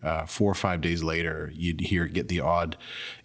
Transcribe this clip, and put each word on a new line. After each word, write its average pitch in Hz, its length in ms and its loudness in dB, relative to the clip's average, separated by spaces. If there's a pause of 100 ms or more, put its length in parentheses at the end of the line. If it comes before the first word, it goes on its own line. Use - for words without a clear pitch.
uh, 82 220 0
four 101 260 4
or 98 40 2
five 90 260 0
days 85 200 2
later, 80 540 -2
you'd 82 260 0
hear, 87 240 2
get 82 220 -2
the 85 140 0
odd 82 360 2 (480)